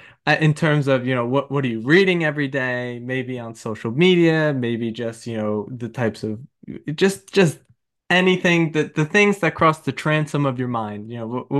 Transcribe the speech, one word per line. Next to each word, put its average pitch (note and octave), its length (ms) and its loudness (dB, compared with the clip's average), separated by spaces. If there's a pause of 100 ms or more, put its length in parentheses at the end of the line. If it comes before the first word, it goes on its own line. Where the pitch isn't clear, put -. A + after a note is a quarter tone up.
(260)
uh, D3+ 140 4
in D#3 140 4
terms D3 320 0
of, C3 200 2
you C3 80 0
know, A#2+ 120 0
what, C3+ 240 -2
what C#3 140 -2
are B2+ 40 -2
you A2+ 120 -4
reading F3 440 4
every D3 240 -2
day, B2 520 -4
maybe B2+ 380 -6
on A2+ 160 -12
social A2+ 360 -6
media, D#3+ 640 4
maybe A#2 380 -2
just, A2+ 340 -8
you A#2 100 -6
know, G#2+ 340 -4
the A#2+ 180 -10
types A2+ 340 -4
of, A2 160 -6 (560)
just, F#3+ 380 -2
just F3 260 2 (500)
anything F3+ 640 2
that, D3+ 220 -2
the D#3 100 0
things G3+ 360 2
that D#3+ 160 0
cross D#3+ 240 2
the C3+ 120 -4
transom D3+ 540 0
of B2+ 120 -2
your B2 100 -4
mind, G#2+ 420 -6
you A#2+ 80 -10
know, A#2 320 -8
wh-, - 100 -4